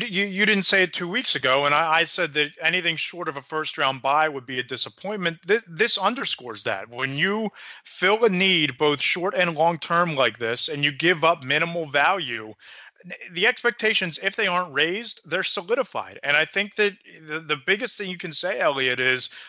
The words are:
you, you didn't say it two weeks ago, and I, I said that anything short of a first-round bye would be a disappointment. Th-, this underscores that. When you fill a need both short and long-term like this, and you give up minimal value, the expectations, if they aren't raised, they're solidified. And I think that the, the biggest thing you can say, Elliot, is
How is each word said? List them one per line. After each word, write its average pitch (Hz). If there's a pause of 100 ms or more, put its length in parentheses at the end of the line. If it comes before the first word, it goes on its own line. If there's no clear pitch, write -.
you, 202
you 196
didn't 202
say 190
it 175
two 175
weeks 220
ago, 135
and 143
I, 160
I 165
said 160
that 147
anything 165
short 170
of 139
a 139
first-round 143
bye 147
would 135
be 127
a -
disappointment. 165 (100)
Th-, 220
this 175
underscores 185
that. 107
When 131
you 202 (320)
fill 214
a 226
need 180
both 147
short 180
and 175
long-term 170
like 120
this, 120
and 147
you 147
give 160
up 160
minimal 160
value, 139 (800)
the 170
expectations, 220
if 196
they 214
aren't 180
raised, 175
they're 175
solidified. 175
And 143
I 156
think 202
that 208 (340)
the, 156
the 151
biggest 190
thing 196
you 180
can 170
say, 180
Elliot, 135
is 127 (180)